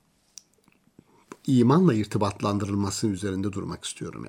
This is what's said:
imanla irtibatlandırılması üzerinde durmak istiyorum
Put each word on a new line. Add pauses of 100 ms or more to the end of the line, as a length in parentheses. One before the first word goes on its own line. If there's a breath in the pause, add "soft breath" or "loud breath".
(1500)
imanla
irtibatlandırılması
üzerinde
durmak
istiyorum